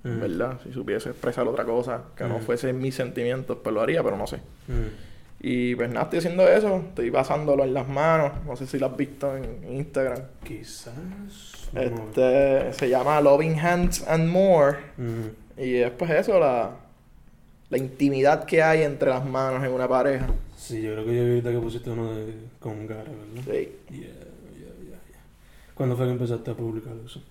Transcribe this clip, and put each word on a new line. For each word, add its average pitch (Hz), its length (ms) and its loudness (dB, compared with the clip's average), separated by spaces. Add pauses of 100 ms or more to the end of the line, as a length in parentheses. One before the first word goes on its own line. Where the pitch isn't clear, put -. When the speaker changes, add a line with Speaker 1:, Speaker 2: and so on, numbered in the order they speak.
Speaker 1:
Mm. 117 180 -4
Speaker 2:
¿verdad? 110 420 -4
Si 123 100 -14
supiese 120 360 -4
expresar 123 380 -4
otra 120 180 -2
cosa 120 360 -2 (140)
que - 80 -8
no 117 160 -2
Speaker 1:
Mm. - 20 -8
Speaker 2:
fuesen 127 380 -2
mis 131 160 -4
sentimientos, 123 680 -4
pues 110 100 -2
lo 107 80 2
haría, 156 220 2
pero 104 140 0
no 101 80 -4
sé. - 120 -8 (300)
Speaker 1:
Mm. 113 200 -2 (540)
Speaker 2:
Y, 123 340 0
pues, 120 140 -2
nada, 117 160 -2
estoy 170 140 -2
haciendo 175 280 4
eso, 196 300 6 (120)
estoy 120 220 -2
pasándolo 139 520 2
en 131 120 0
las 131 120 -2
manos. 147 440 2 (160)
No 135 80 -8
sé 131 100 -8
si 131 140 -4
lo 131 80 0
has 131 100 -6
visto 139 400 -4
en 117 340 -10
Instagram. 131 520 -2 (200)
Speaker 1:
Quizás. - 500 -14 (800)
No. - 80 -2
Speaker 2:
Este, 127 920 4
se 131 160 0
llama 131 320 4
Loving 151 380 6
Hands 175 480 2
and 160 200 2
More. 170 500 6 (200)
Speaker 1:
Mm. 113 640 -8
Speaker 2:
Y 127 140 0
es, 123 160 4
pues, 165 200 -4
eso, 185 280 4
la, 123 320 2 (1000)
la 123 80 -2
intimidad 139 680 4
que 160 180 4
hay 160 180 6
entre 139 300 2
las 127 120 0
manos 131 400 -2
en 131 80 -2
una 127 160 0
pareja. 127 380 2 (320)
Speaker 1:
Sí, 113 240 -8
yo 110 120 -4
creo 110 120 -6
que 117 100 0
yo 120 80 2
vi 120 60 4
ahorita 120 220 2
que 120 80 0
pusiste 113 320 -6
uno 113 240 -4
de, 110 180 -8 (260)
con 107 280 -10
Gara, 107 160 -10
¿verdad? 113 400 -14
Speaker 2:
Sí. - 340 -4 (120)
Speaker 1:
Yeah, 131 100 -14
yeah, 113 100 -14 (480)
yeah, - 420 -18 (100)
yeah. - 100 -20 (560)
¿Cuándo 127 200 0
fue 127 120 0
que 123 60 0
empezaste 120 360 -4
a 113 60 -4
publicar 113 380 -8 (120)
eso? 131 260 -16